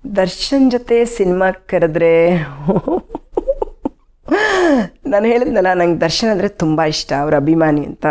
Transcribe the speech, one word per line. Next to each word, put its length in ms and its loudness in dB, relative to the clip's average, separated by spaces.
ದರ್ಶನ್ 560 0
ಜೊತೆ 340 0
ಸಿನಿಮಾ 460 0
ಕರೆದ್ರೆ, 840 2
ನಾನು 180 0
ಹೇಳಿದ್ನಲ್ಲ, 480 0
ನಂಗೆ 280 2
ದರ್ಶನ್ 280 0
ಅಂದರೆ 180 0
ತುಂಬ 360 0
ಇಷ್ಟ, 380 -4
ಅವ್ರ 140 0
ಅಭಿಮಾನಿ 500 2
ಅಂತ. 260 -10